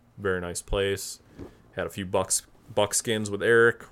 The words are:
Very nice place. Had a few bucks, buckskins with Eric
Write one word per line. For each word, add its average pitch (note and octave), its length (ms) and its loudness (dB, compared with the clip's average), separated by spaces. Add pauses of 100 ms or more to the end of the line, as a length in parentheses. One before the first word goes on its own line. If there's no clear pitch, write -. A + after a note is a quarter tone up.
(180)
Very F#2+ 240 -2
nice F2 220 -8
place. G2 560 -4 (560)
Had F#2 100 -6
a - 60 -8
few G2+ 160 -8
bucks, F#2+ 360 -2 (300)
buckskins G#2+ 560 0
with G2+ 140 -4
Eric A#2 480 6